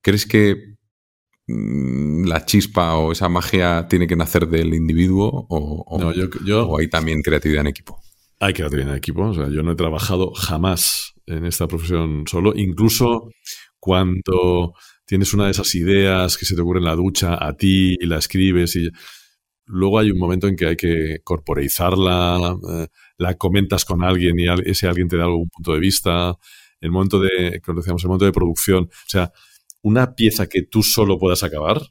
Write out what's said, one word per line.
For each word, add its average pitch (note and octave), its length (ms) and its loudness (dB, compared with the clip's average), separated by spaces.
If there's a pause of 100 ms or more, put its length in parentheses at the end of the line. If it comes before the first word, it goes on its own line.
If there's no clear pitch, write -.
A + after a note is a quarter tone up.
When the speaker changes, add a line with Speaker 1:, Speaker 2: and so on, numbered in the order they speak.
Speaker 1:
¿Crees G#2 260 0
que, G#2 480 2 (720)
mm, C2 800 -2
la E2 200 -2
chispa F2 500 2
o D#2+ 160 2
esa F2 160 -2
magia F2 600 0
tiene F2 180 2
que E2+ 100 0
nacer E2 320 0
del E2 260 0
individuo F2 760 2
o, D2+ 360 -4
o, D#2+ 120 -6
Speaker 2:
No, E2+ 160 0
yo, F#2 140 -2 (180)
yo G#2+ 200 2
Speaker 1:
o D#2+ 120 -2
hay D#2+ 100 2
también D#2+ 320 -2
creatividad D2+ 400 0
en D2 60 0
equipo? - 340 -8 (400)
Speaker 2:
Hay G2 140 0
creatividad C#2 360 -4
en C#2 60 -4
equipo. D2 320 -4
O G#2+ 60 -2
sea, D2 160 -4
yo D2+ 120 -2
no E2 100 0
he E2 40 -2
trabajado F2 560 -2
jamás - 800 -2 (140)
en E2 180 -6
esta E2+ 240 -4
profesión E2 580 -2
solo. F#2 300 0
Incluso A2 720 0 (500)
cuando F2+ 920 0 (340)
tienes G2 280 0
una G2+ 100 2
de G2 60 2
esas F#2+ 240 -2
ideas F#2 640 2
que - 80 -6
se F#2+ 80 -2
te E2+ 80 0
ocurre F2 160 0
en F2 80 0
la D#2+ 80 0
ducha F2+ 440 0
a D2+ 160 -4
ti F#2+ 460 4
y F2 60 -4
la E2 100 0
escribes F2+ 600 2
y E2+ 120 -2 (800)
luego G2 320 0
hay A2 120 4
un F#2 80 2
momento F2+ 300 0
en F#2+ 80 0
que F2 120 0
hay E2 80 0
que D#2+ 460 -2
corporeizarla, F2 1300 0 (140)
eh, E2 160 -6 (320)
la F2 160 -2
comentas F#2+ 500 0
con F2 180 -2
alguien F2 360 2
y F2 80 2
al-, F2 200 0
ese F#2+ 200 -2
alguien F2 220 0
te F2 100 -2
da E2+ 60 2
algún F2 260 0
punto E2 240 -4
de D#2 60 0
vista. F2 560 0 (440)
El E2 100 -4
momento F#2+ 300 2
de, F2+ 440 0
como E2+ 160 -4
decíamos, F2 240 -4
el F2+ 40 0
momento F#2 160 2
de G2 80 4
producción. F2+ 520 0
O - 240 -16
sea, F2+ 240 -2 (500)
una B2 320 2
pieza G#2 320 2
que F2+ 160 -2
tú - 200 0
solo G2+ 360 2
puedas F2+ 240 2
acabar D#2+ 340 -2 (140)